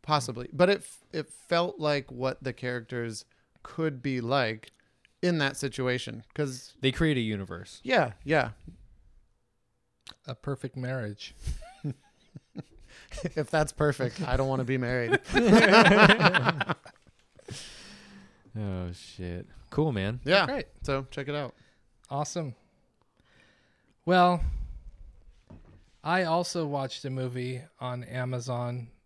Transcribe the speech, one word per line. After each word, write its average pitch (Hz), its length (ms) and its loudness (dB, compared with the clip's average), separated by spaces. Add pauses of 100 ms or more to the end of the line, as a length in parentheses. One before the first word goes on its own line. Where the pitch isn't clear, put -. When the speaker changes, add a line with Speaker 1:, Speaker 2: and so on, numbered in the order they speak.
Speaker 1:
possibly, 127 500 -2
but 175 180 6
it 196 80 4
f-, - 340 -18
it 151 160 -6
felt - 500 -2
like 147 320 -2
what 127 320 -4
the 131 100 -6
characters 120 720 -6 (380)
could 147 400 -4
be 131 180 -2
like 117 520 -2 (500)
in 175 160 2
that 139 180 0
situation, 123 680 -4 (100)
'cause 135 460 -6
Speaker 2:
They 139 120 4
create 156 240 2
a 123 40 0
universe. 98 640 -6
Speaker 1:
Yeah, 180 280 2 (120)
yeah. 139 260 0 (1800)
Speaker 3:
A 127 100 -12
perfect 139 400 -8
marriage. 123 580 -8 (500)
Speaker 1:
<laughs> 143 100 -4 (1400)
If 151 160 -4
that's 151 220 2
perfect, 139 500 0
I 127 140 0
don't 135 120 2
wanna 131 160 0
be 131 140 0
married. 123 400 0 (160)
<laughs> 214 1400 6 (1800)
Speaker 2:
Oh, 92 340 -6
shit. 87 540 -10 (240)
Cool, 151 220 0
man. 104 320 -4
Speaker 1:
Yeah. 175 220 2
Speaker 3:
Great. 269 200 -6 (160)
Speaker 1:
So 135 280 -2
check 139 180 -10
it 147 60 -6
out. 143 200 -8 (560)
Speaker 3:
Awesome. 143 440 -6 (1500)
Well, 180 380 6 (1600)
I 175 220 2
also 170 420 0
watched 139 380 -4
a 131 60 -6
movie 127 520 -4 (180)
on 123 240 -8
Amazon 123 840 -6 (180)